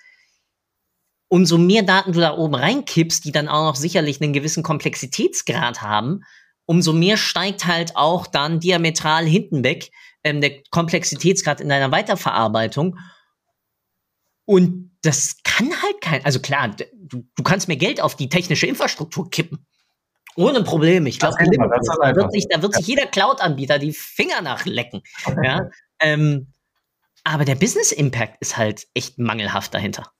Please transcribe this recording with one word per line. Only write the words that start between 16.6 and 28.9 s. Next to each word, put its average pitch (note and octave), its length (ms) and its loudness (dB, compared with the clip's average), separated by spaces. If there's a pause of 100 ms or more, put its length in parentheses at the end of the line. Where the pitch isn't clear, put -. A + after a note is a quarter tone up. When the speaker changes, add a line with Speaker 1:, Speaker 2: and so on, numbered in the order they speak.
Speaker 1:
d-, - 240 -10
du, D#3 300 -14 (120)
du C#3+ 80 -4
kannst F#3+ 240 0
mehr D#3+ 100 -2
Geld G3+ 240 -2
auf D#3 140 0
die C3+ 140 -6
technische F3 380 0
Infrastruktur - 640 -4
kippen. - 360 -8 (720)
Ohne A#3+ 260 2
Probleme. E3 480 2
Ich - 80 -6
glaub, - 140 2
Speaker 2:
Das - 80 -4
kennt E3+ 180 6
man, A#2 120 2
das A#2+ 120 2
ist E3 180 0
Speaker 1:
da C#3+ 80 4
wird C3+ 100 4
Speaker 2:
einfach. G3+ 140 2
Speaker 1:
sich, G#3 160 -2
da D#3+ 140 2
wird G3+ 120 0
Speaker 2:
Ja. A3+ 40 0
Speaker 1:
sich F3 100 0
jeder C4 200 0
Cloud-Anbieter D#3 720 0
die D3 120 -4
Finger B3 500 -4
nachlecken. A#2 600 -6 (240)
Speaker 2:
<laughs> C3+ 180 -2
Speaker 1:
Ja? D#3 260 -2 (300)
Ähm, D3+ 540 0 (720)
aber D3+ 200 0
der C3 120 2
Business-Impact C#3+ 840 0
ist - 160 -8
halt G#2+ 380 -2